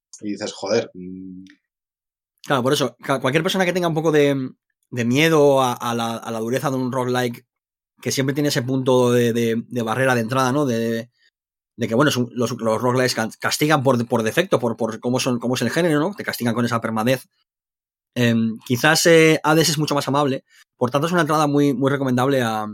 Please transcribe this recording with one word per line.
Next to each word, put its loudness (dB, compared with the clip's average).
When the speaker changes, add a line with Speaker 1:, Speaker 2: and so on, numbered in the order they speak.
Speaker 1:
Y -6
dices, -8
"Joder, -2
mm". -14
Speaker 2:
Claro, 0
por 2
eso, -2
ca-, -2
cualquier 0
persona 0
que 0
tenga 0
un -2
poco 0
de, 2
de -2
miedo 4
a, 0
a -6
la, -4
a -10
la -6
dureza -2
de -2
un -4
roguelike, -2
que -4
siempre 0
tiene 0
ese -2
punto 2
de, 2
de, -2
de -6
barrera 0
de 2
entrada, 0
¿no? 0
De, -2
de -4
que, -4
bueno, 4
es -2
un, -2
los, -2
los -2
roguelikes 0
can-, -4
castigan 0
por, 2
por 0
defecto, 0
por, -4
por -4
cómo -2
son, -2
cómo -4
es -2
el -2
género, 0
¿no? -2
Te -12
castigan -2
con -2
esa -2
permadez. -2
Em, 0
quizás, 2
eh, 6
Hades 4
es -2
mucho -2
más -2
amable, 0
por 0
tanto 0
es -2
una 4
entrada 2
muy, 2
muy 0
recomendable 0
a -2